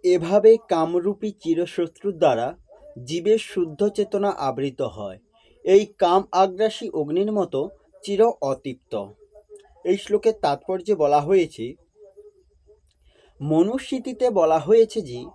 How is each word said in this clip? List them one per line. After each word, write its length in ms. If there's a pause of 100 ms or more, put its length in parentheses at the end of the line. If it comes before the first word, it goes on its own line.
"এভাবে 540 (120)
কামরূপী 600
চিরশত্রুর 880
দ্বারা 360 (500)
জীবের 340
শুদ্ধ 500
চেতনা 420
আবৃত 520
হয়, 360 (460)
এই 220
কাম 460
আগ্রাসী 560
অগ্নির 440
মতো 380 (320)
চির 200 (200)
অতৃপ্ত।" 640 (760)
এই 120
শ্লোকের 360
তাৎপর্যে 640
বলা 260
হয়েছে, 540 (1700)
মনুস্মৃতিতে 920
বলা 280
হয়েছে 420
যে 240 (100)